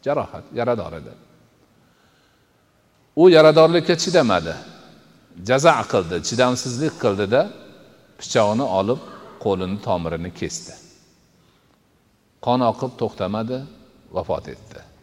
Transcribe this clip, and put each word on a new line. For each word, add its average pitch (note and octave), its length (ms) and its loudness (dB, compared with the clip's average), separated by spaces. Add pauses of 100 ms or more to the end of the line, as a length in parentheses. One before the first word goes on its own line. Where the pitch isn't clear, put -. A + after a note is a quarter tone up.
Jarohat, C#3 460 -6
yarador A#2 420 -4
edi. D2+ 200 -16 (2000)
U D#3 120 6
yaradorlikka D#3+ 680 6
chidamadi. G#2 580 0 (800)
Jaza C3+ 460 2
qildi, F2+ 360 -2
chidamsizlik B2 800 -2
qildida, G#2 420 0 (800)
pichoqni A2+ 480 0
olib, G2 340 -2 (360)
qo'lini F#2+ 420 -4
tomirini E2+ 560 -6
kesdi. - 400 -12 (1700)
Qon B2 180 0
oqib B2 380 -2
to'xtamadi, A2 600 -6 (480)
vafot - 420 -6
etdi. - 320 -20 (220)